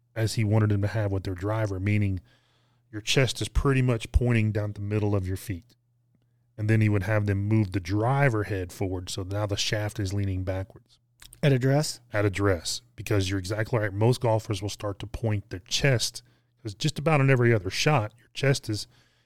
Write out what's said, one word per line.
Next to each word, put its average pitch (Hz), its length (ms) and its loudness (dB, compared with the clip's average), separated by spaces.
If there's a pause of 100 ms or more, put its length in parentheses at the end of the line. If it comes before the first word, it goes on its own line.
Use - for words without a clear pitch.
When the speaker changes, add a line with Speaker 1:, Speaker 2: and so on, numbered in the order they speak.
(160)
Speaker 1:
as 110 180 0
he 110 100 0
wanted 107 260 4
them 101 120 2
to 101 60 0
have 101 240 -2
with 95 120 -2
their 95 120 -6
driver, 101 440 -2
meaning 101 400 0 (720)
your 104 100 -10
chest - 400 0
is 104 60 -4
pretty 131 340 2
much 123 300 0
pointing 117 400 2
down 104 220 -4
the 104 80 -12
middle 104 340 0
of 95 120 0
your 95 100 -4
feet. - 380 -12 (840)
And 107 120 -2
then 110 120 6
he 107 80 4
would 104 140 2
have 104 220 0
them 101 220 0
move 107 260 2
the 101 80 0
driver 110 640 2
head 92 260 -6
forward, 90 380 -4
so 98 140 -6
now 98 220 -4
the 101 120 -2
shaft 104 420 -2
is 95 140 -2
leaning 95 300 -2
backwards. - 560 -8 (440)
Speaker 2:
At 147 80 4
address? 135 480 0 (120)
Speaker 1:
At 104 140 2
address, 98 560 0 (140)
because 98 340 0
you're 98 100 -2
exactly 107 380 -2
right. 104 160 -2
Most 110 280 2
golfers 110 400 0
will 101 80 -6
start 101 300 -8
to 107 80 -10
point 107 420 -4
their 92 100 -10
chest, - 640 0 (400)
'cause 107 100 -10
just - 240 -4
about 151 240 2
on 135 80 4
every 123 240 4
other - 160 0
shot, 127 480 0
your - 160 -20
chest - 360 0
is, 104 180 -6 (380)